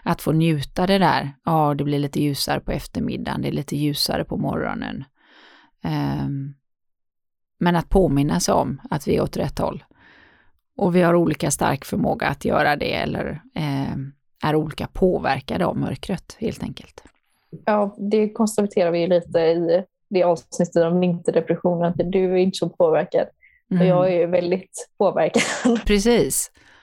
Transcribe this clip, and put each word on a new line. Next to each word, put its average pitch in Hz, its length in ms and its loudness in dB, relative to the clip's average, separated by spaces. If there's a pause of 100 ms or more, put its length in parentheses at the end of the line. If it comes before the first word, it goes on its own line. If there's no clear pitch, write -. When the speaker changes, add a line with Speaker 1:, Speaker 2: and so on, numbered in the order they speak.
Speaker 1:
att 170 180 -2
få - 100 -2
njuta 160 560 0
det 196 100 4
där. 143 340 2 (140)
Ja, 156 280 2
det 143 100 -4
blir 143 160 0
lite 143 220 -2
ljusare 143 380 -2
på - 120 -8
eftermiddagen, - 680 -6
det 139 60 -4
är 139 40 -2
lite 147 240 -6
ljusare 147 500 -2
på - 120 -8
morgonen. 135 680 -6 (800)
Ehm, 139 680 -4 (1080)
men 175 160 4
att 165 140 -2
påminna 147 500 2
sig - 140 0
om 139 360 -2
att - 180 -4
vi - 80 2
är 156 80 0
åt - 140 -6
rätt - 220 -4
håll. - 240 -4 (960)
Och 180 180 0
vi 180 60 6
har 170 140 4
olika 165 360 0
stark 147 340 -2
förmåga - 420 -2
att 143 180 -4
göra 147 300 2
det - 200 -4
eller, - 460 -6 (140)
ehm, 139 560 -4 (320)
är 151 120 0
olika 156 320 -4
påverkade - 800 -2
av - 120 -2
mörkret, - 640 -8
helt - 240 -6
enkelt. - 400 -14 (640)
Speaker 2:
Ja, 208 300 0 (160)
det 214 180 2
konstaterar 208 600 0
vi 170 80 0
ju 170 80 2
lite 170 320 2
i 165 440 2 (260)
det 185 140 2
avsnittet 170 600 2
om 170 160 2
vinterdepressionen, 175 880 0
att 175 220 -2
du 185 200 2
är 185 60 0
inte 185 200 2
så 175 120 -2
påverkad. 160 580 2 (420)
Och 185 60 0
Speaker 1:
Mm. 180 120 6
Speaker 2:
jag 180 260 4
är - 60 0
ju 170 60 2
väldigt 175 720 -2
påverkad. 180 460 2 (200)
<laughs> 233 220 2
Speaker 1:
Precis. 208 640 2 (320)